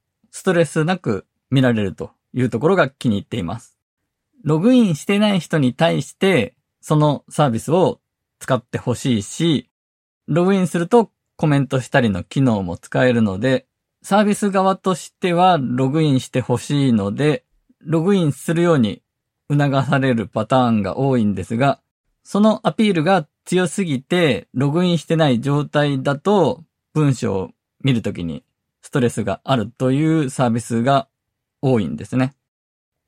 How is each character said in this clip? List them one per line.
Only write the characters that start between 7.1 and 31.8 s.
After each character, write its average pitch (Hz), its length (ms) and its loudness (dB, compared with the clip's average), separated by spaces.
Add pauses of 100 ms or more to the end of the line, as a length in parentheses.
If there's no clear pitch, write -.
サ 147 180 0
ー - 20 2
ビ 113 100 -2
ス 131 120 -6
を 165 280 2 (400)
使 - 140 -4
っ 120 80 -2
て - 160 -10
ほ 120 180 -4
し 120 240 0
い - 20 -4
し、 156 480 -2 (580)
ロ 170 180 0
グ 196 80 2
イ 202 40 2
ン 185 100 0
す - 100 -4
る 170 100 -2
と 233 240 2 (240)
コ - 120 -2
メ 143 120 4
ン 131 80 -2
ト 135 140 -2
し - 80 -12
た 139 120 2
り 117 80 2
の 90 140 -4
機 - 180 -4
能 113 220 2
も 85 140 -6
使 - 280 -2
え 127 60 4
る 117 100 2
の 98 180 0
で、 131 280 -2 (340)
サ 196 180 2
ー 208 60 4
ビ 208 100 0
ス 202 160 -2
側 190 240 2
と 190 200 -2
し - 180 -16
て 180 200 -2
は 180 280 4
ロ 127 280 -2
グ 156 120 0
イ 156 80 2
ン 131 100 2
し - 100 -10
て 131 120 -2
ほ 120 160 -2
し 139 320 0
い 120 40 4
の 101 200 0
で、 143 300 -2 (360)
ロ 156 220 -2
グ 196 140 2
イ 190 60 2
ン 151 100 0
す - 220 -6
る 165 80 0
よ 175 120 4
う 151 40 4
に 110 240 0 (500)
促 139 320 0
さ 139 160 0
れ 131 140 2
る 107 140 -2
パ 107 180 -4
タ 131 120 0
ー 123 140 2
ン 107 100 2
が 95 160 -4
多 135 200 0
い 113 80 2
ん 104 100 0
で 95 80 -8
す 113 140 -6
が、 139 220 0 (440)
そ - 160 -4
の 214 280 2
ア 165 60 -2
ピ 214 160 0
ー 196 40 0
ル 160 100 0
が 180 240 2 (180)
強 180 220 0
す 202 180 -6
ぎ 135 160 -4
て、 160 520 0
ロ 139 180 0
グ 175 120 0
イ 180 80 2
ン 170 60 0
し - 80 -6
て 165 100 -2
な 156 140 2
い 120 100 2
状 143 260 -2
態 143 380 -2
だ 139 140 -2
と、 185 460 0 (300)
文 143 220 2
章 104 200 -4
を 95 140 -6 (340)
見 123 100 2
る 113 80 0
と 104 100 -6
き 87 120 -10
に 80 200 -8 (380)
ス - 80 -20
ト 147 100 -2
レ 120 100 2
ス 110 140 -6
が 95 200 -6
あ 135 120 0
る 107 120 -4
と 131 240 -2
い 139 120 0 (220)
う 131 40 -6
サ 127 180 -2
ー - 20 0
ビ 117 120 -2
ス 117 220 -4
が 139 240 0 (540)
多 131 180 2
い 95 60 -2